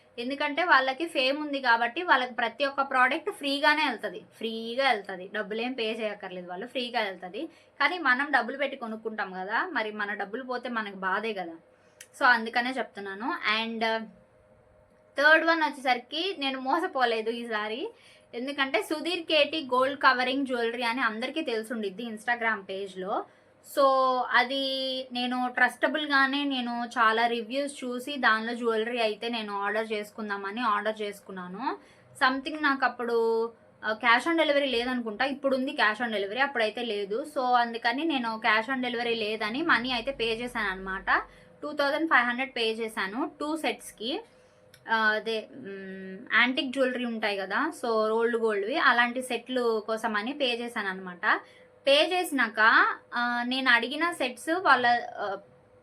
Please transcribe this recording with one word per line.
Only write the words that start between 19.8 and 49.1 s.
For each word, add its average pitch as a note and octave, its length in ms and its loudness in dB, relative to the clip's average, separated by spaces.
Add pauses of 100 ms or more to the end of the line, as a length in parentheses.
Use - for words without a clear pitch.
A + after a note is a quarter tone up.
కవరింగ్ C4 460 4
జ్యువెలరీ A#3+ 380 -2
అని A#3+ 180 -2
అందరికీ B3 400 -2
తెలుసుండిద్ది A3 640 -4
Instagram A3+ 560 -2
పేజ్‌లో. F#3+ 640 -6 (520)
So, C#4 80 6 (440)
అది B3 340 2 (480)
నేను B3 380 -2
ట్రస్టబుల్గానే C#4 920 2
నేను A#3+ 420 -2
చాలా A#3 420 4
రివ్యూస్ B3 560 -4
చూసి B3 340 -6
దానిలో A#3 380 2
జ్యువెలరీ A3+ 440 0
అయితే A3 300 -2
నేను G#3 320 -4
ఆర్డర్ G#3+ 300 -2
చేసుకుందామని G#3 680 -6
ఆర్డర్ G#3+ 400 0
చేసుకున్నాను. G3 760 -8 (460)
Something C4+ 380 0
నాకు C4+ 240 2
అప్పుడు, A3+ 640 2 (340)
ఆ, G#3+ 60 -2
cash B3 400 4
on E4 100 4
delivery C#4+ 280 4
లేదనుకుంటా, A#3+ 560 -2
ఇప్పుడు C4+ 300 0
ఉంది C4 160 -2
cash A3 360 2
on A3 80 -4
delivery, G3+ 260 -2
అప్పుడైతే A#3 420 0
లేదు. G#3 420 -4 (120)
So, B3+ 60 0
అందుకని A#3+ 600 2
నేను A#3 440 -2
cash B3 260 4
on B3+ 120 -2
delivery A#3 320 -2
లేదని A3 440 -2
మనీ B3+ 300 2
అయితే A#3+ 200 -2
పే A3+ 240 -2
చేశాను A#3 340 -4
అనమాట. F#3+ 540 -2 (380)
టూ D4 120 -8
థౌజండ్ D4 360 0
ఫైవ్ B3 160 6
హండ్రెడ్ B3 300 -2
పే A3+ 180 0
చేశాను A3 640 -4
టూ D#4 180 -4
సెట్స్‌కి. D4 640 -6 (640)
ఆ, A3+ 60 4
అదే, G#3+ 600 0
మ్, F#3+ 640 -12 (160)
యాంటిక్ B3+ 400 4
జ్యువెలరీ B3+ 320 0
ఉంటాయి A3 320 -2
కదా, G#3 340 -2 (140)
so, A3 220 2
రోల్డ్ A#3 300 2
గోల్డ్వి, A3 420 0
అలాంటి A#3+ 420 2